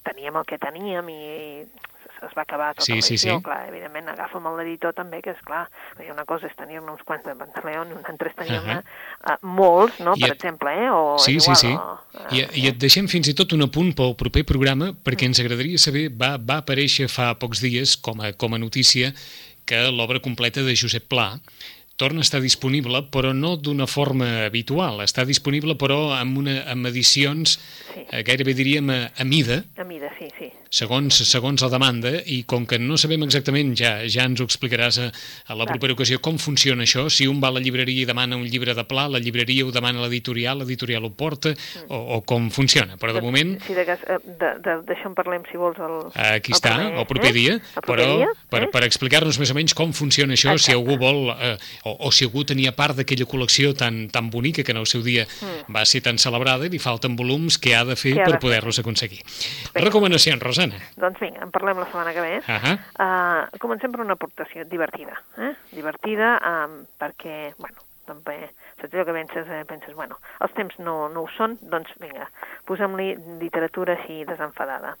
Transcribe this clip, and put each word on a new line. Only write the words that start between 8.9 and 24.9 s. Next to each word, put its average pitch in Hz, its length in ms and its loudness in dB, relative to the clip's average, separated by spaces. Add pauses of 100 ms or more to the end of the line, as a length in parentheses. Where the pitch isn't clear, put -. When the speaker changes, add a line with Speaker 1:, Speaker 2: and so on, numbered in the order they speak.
Speaker 1:
eh, - 80 -2
molts, 190 580 6
no?, 180 160 2
Speaker 2:
I 156 60 0
Speaker 1:
per 123 100 4
Speaker 2:
et 117 60 -4
Speaker 1:
exemple, 147 360 -4
eh, 226 160 0
o 151 300 4
Speaker 2:
Sí, 135 180 4
Speaker 1:
és 160 60 4
Speaker 2:
sí, 139 80 6
Speaker 1:
igual, 139 60 8
Speaker 2:
sí. 123 160 4
Speaker 1:
o, - 500 -8
eh, - 140 -4
Speaker 2:
I, 131 260 0
i 135 40 6
et 131 80 2
Speaker 1:
eh. 120 120 -12
Speaker 2:
deixem 190 200 2
fins 175 200 2
i 147 80 2
tot 190 180 2
un 151 140 6
apunt 165 280 2
pel 127 200 2
proper 127 300 2
programa, 139 480 2
perquè - 340 -2
Speaker 1:
Mm. 127 60 2
Speaker 2:
ens 123 60 4
agradaria 123 380 0
saber, 151 320 2
va, 127 280 0
va 127 260 0
aparèixer 139 460 2
fa 120 260 0
pocs 117 260 -6
dies 123 360 2
com 110 240 -6
a, 107 120 -4
com 113 200 -2
a 113 60 -2
notícia 123 540 2 (520)
que 120 260 2
l'obra 123 300 -2
completa 120 420 -2
de 127 120 2
Josep 117 340 -2
Pla 113 240 2 (640)
torna 139 220 0
a - 20 0
estar 143 180 2
disponible, 131 680 0
però 131 240 2
no 156 240 0
d'una 143 320 -2
forma 127 560 2
habitual. 117 560 -2